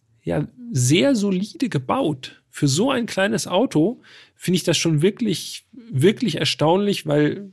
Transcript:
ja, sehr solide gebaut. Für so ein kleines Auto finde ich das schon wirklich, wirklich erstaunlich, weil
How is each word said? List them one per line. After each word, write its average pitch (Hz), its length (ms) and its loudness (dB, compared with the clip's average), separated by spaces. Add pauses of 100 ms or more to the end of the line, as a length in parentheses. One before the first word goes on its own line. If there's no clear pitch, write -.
(220)
ja, 160 240 -2 (260)
sehr 170 420 4
solide 202 540 -2
gebaut. - 800 -4
Für - 180 -2
so 185 220 2
ein 240 160 -2
kleines 196 400 -2
Auto 180 540 0 (340)
finde 180 220 -2
ich - 80 0
das 156 120 0
schon 156 260 0
wirklich, - 680 -2
wirklich 175 640 0
erstaunlich, 175 680 0
weil 151 460 0